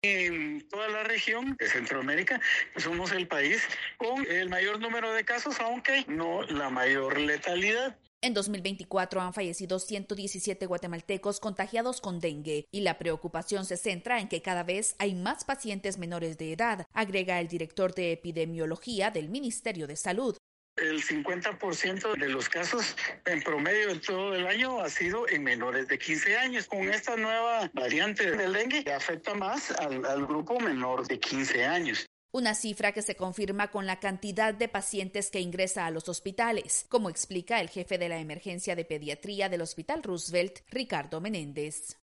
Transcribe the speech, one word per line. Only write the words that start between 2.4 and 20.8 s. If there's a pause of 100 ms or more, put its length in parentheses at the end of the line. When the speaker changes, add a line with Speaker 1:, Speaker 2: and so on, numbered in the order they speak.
Speaker 1:
pues,
somos
el
país (340)
con
el
mayor
número
de
casos,
aunque
no
la
mayor
letalidad. (240)
Speaker 2:
En
dos
mil
veinticuatro
han
fallecido
ciento
diecisiete
guatemaltecos
contagiados
con
dengue
y
la
preocupación
se
centra
en
que
cada
vez
hay
más
pacientes
menores
de
edad,
agrega
el
director
de
epidemiología
del
Ministerio
de
Salud. (420)
Speaker 1:
El